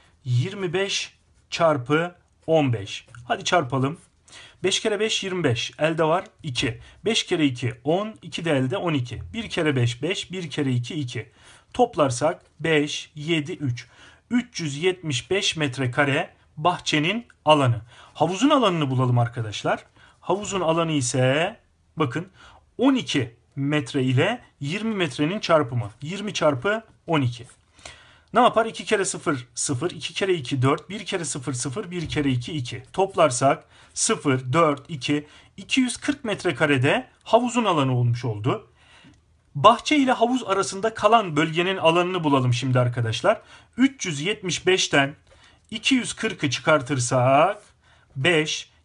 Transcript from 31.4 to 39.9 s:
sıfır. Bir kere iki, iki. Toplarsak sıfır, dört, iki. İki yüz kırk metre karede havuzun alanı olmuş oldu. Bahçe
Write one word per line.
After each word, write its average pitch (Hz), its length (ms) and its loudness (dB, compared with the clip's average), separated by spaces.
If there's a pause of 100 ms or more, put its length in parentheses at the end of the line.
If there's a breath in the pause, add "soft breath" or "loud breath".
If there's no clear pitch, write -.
sıfır. 147 380 -8
Bir 170 180 -6
kere 147 220 0
iki, 127 220 -2
iki. 123 300 -8 (100)
Toplarsak 151 720 2 (300 soft breath)
sıfır, 131 580 0
dört, 156 380 2
iki. 147 360 -4 (300 loud breath)
İki 202 240 -2
yüz 247 160 0
kırk - 280 -4
metre 190 300 -2
karede 147 540 2 (160)
havuzun 240 400 2
alanı 143 320 2
olmuş 120 280 0
oldu. 117 440 -4 (840 soft breath)
Bahçe 220 420 4